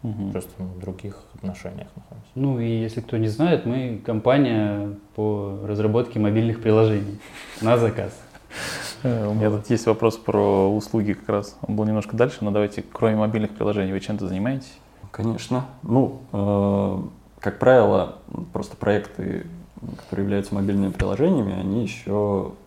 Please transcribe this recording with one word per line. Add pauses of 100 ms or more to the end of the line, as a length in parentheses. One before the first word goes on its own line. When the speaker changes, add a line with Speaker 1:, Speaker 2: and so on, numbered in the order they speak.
Speaker 1:
Мгм.
Speaker 2:
Просто
мы
в
других (120)
отношениях
находимся.
Speaker 3:
Ну
и
если
кто
не
знает,
мы
компания (200)
по
разработке
мобильных
приложений (420)
на
заказ. (880)
Speaker 1:
Э,
у
меня
тут
есть
вопрос
про
услуги
как
раз. (120)
Он
был
немножко
дальше,
но
давайте,
кроме
мобильных
приложений,
вы
чем-то
занимаетесь? (380)
Speaker 4:
Конечно. (160)
Ну, (100)
э, (380)
как
правило, (340)
просто
проекты, (520)
которые
являются
мобильными
приложениями,
они
еще (120)